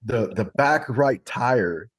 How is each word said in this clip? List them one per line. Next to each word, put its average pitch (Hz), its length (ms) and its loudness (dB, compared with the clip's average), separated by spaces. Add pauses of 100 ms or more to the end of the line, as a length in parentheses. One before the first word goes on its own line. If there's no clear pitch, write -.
the, 110 320 -2
the 110 100 -2 (100)
back 151 340 2
right 131 360 0
tire 110 720 -2